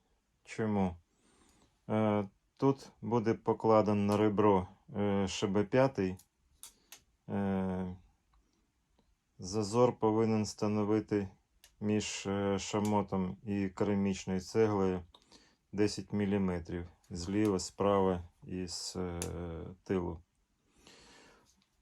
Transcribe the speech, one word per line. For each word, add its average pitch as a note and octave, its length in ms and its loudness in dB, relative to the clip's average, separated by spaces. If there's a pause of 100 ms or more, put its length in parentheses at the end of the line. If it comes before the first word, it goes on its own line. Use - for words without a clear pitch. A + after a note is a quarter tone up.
(440)
Чому? G2+ 520 -2 (920)
Е, G#2+ 400 0 (280)
тут C3+ 340 0 (100)
буде A2 340 0
покладено G#2+ 680 4
на G#2 140 2
ребро, G#2 520 4 (280)
е, G2+ 320 0
Ш - 180 -4
Б G2+ 180 0
п'ятий. A2+ 520 2 (1120)
Е, F#2+ 680 -4 (1400)
зазор A2 600 2
повинен A2 480 2
становити G#2+ 840 0 (520)
між, G#2 460 -2
е, G2 320 0
шамотом G2+ 840 -2
і G2+ 240 -2
керамічною G2 720 -2
цеглою F#2+ 640 0 (680)
десять G2+ 400 -2
міліметрів F#2 760 -2 (220)
зліва, G2 480 0
справа F#2+ 640 0 (200)
і F#2 240 -8
з, - 300 -10
е, F2 240 -6 (640)
тилу. F2 360 -2 (1600)